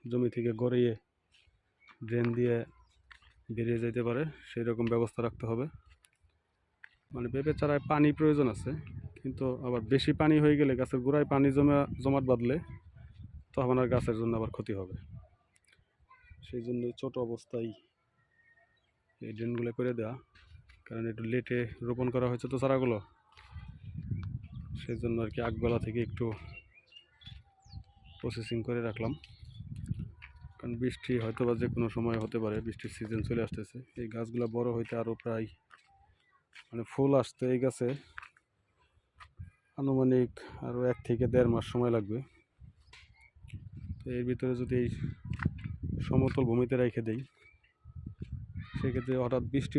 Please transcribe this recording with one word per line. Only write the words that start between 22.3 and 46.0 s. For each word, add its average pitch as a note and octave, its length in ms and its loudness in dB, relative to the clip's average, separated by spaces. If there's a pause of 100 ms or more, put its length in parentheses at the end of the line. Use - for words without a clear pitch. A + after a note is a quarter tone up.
তো C3 100 -4
চারাগুলো, B2+ 400 2 (1800)
সেই A#2+ 200 -6
জন্য A#2 220 -2
আর G#2+ 100 -6
কি B2 140 -4
আগবেলা A#2 300 0
থেকে A2 240 -4
একটু A2+ 240 -4 (1900)
প্রসেসিং A#2 420 -4
করে A#2+ 200 -2
রাখলাম, A2+ 300 -4 (1500)
কারণ B2 140 -8 (100)
বৃষ্টি B2+ 360 -4
হয়তো A2+ 280 -2
বা A#2+ 140 2
যে B2 140 0
কোনো A#2 120 0 (100)
সময় A#2 220 0
হতে A2 200 -4
পারে, G#2+ 220 -2
বৃষ্টির A2 340 -8
সিজন A2 340 -4
চলে A#2 180 0
আসতেছে। A2 300 -10 (240)
এই A#2+ 140 -6
গাছগুলো A#2 320 -2 (100)
বড় A#2+ 200 0
হইতে A#2 260 -4
আরও A2+ 100 -2 (100)
প্রায়, A2+ 240 -4 (1200)
মানে A#2 140 -6 (100)
ফুল C#3 180 4 (100)
আসতে - 240 -4 (100)
এই B2 100 2
গাছে B2+ 240 0 (1900)
আনুমানিক C3 500 4 (360)
আরও B2 140 -4 (100)
এক A#2+ 160 0
থেকে A#2 200 2
দেড় B2 220 6
মাস A2+ 240 2
সময় A#2+ 240 2
লাগবে। G#2+ 220 -2 (1800)
তো - 80 -12 (100)
এর B2 120 -2
ভিতরে B2+ 320 0
যদি B2+ 160 -2
এই A#2+ 120 4 (1160)